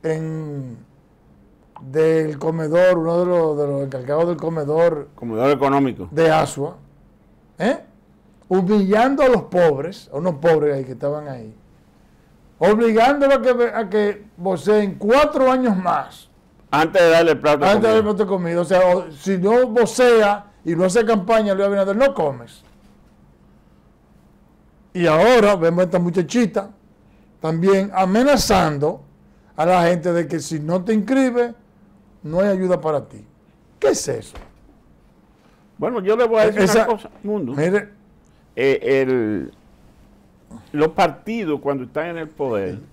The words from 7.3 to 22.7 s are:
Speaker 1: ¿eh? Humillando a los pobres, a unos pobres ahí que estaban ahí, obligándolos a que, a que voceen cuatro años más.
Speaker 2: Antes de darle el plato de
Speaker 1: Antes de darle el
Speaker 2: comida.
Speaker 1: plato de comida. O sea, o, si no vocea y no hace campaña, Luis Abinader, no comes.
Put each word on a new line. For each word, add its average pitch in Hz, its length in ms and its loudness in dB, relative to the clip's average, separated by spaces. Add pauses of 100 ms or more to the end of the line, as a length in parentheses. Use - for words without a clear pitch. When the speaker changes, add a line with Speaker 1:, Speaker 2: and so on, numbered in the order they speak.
Speaker 1:
¿eh? 240 220 -2 (640)
Humillando 208 760 2
a 262 60 4
los 233 160 2
pobres, 165 680 0
a 139 60 -8
unos 170 160 -4
pobres 147 420 2
ahí 135 80 -6
que 127 80 -12
estaban 147 340 -6
ahí, 117 300 -16 (1000)
obligándolos 233 800 4
a 226 40 -2
que, 240 220 2 (100)
a 214 160 -4
que 208 360 -2 (100)
voceen 190 580 0
cuatro 269 560 2
años 254 260 0
más. 165 520 -6 (420)
Speaker 2:
Antes 160 320 2
de 165 80 6
darle 165 220 4
el 135 80 0
plato 147 240 2
de 190 60 4
Speaker 1:
Antes 214 120 2
de 220 60 2
darle 220 220 2
el 196 60 -2
Speaker 2:
comida. - 0 -
Speaker 1:
plato 208 80 0
de 185 40 -4
comida. 175 320 -2
O 175 40 -2
sea, 180 320 4
o, 175 140 -8
si 185 280 -4
no 233 300 2
vocea 226 840 2 (120)
y 165 120 -2
no 180 80 0
hace 202 200 2
campaña, 214 500 0
Luis 202 120 0
Abinader, 196 300 -2
no 277 180 2
comes. 135 480 -6 (2250)